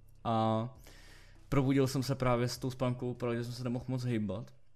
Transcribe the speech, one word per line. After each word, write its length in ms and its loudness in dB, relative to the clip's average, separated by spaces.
a 460 2
probudil 380 4
jsem 160 0
se 120 0
právě 320 4
s 100 -4
tou 140 -4
spánkovou 420 -2
paralýzou, 280 -2
že 40 -4
jsem 100 -6
se 80 -8
nemohl 240 -2
moc 160 -2
hejbat. 500 -2